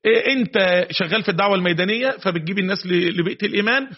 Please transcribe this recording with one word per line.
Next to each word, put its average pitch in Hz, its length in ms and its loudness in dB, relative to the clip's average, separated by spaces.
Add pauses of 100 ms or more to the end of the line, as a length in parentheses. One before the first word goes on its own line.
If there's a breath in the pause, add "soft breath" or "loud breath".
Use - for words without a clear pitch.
إيه، 226 260 4
أنت 185 580 2
شغال 180 320 -2
في - 60 -2
الدعوة 196 260 2
الميدانية 185 560 0
فبتجيب 180 480 -4
الناس 185 280 -4
ل-، 175 340 0
لبيئة 202 260 -2
الإيمان، 240 520 0